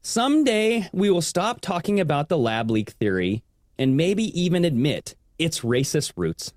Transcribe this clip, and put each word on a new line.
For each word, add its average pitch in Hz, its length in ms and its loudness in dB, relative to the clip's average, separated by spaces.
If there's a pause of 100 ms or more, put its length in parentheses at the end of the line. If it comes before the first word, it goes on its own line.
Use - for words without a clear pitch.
Someday 233 920 2
we 202 160 2
will 175 120 2
stop 202 400 -2
talking 196 380 -2
about 151 300 0
the 170 80 2
lab 113 340 0
leak 107 200 0
theory 98 520 0 (340)
and 131 200 2
maybe 190 260 2 (160)
even 175 260 2
admit 127 500 -2 (220)
its 160 240 -2
racist 135 540 -2
roots. 82 420 -6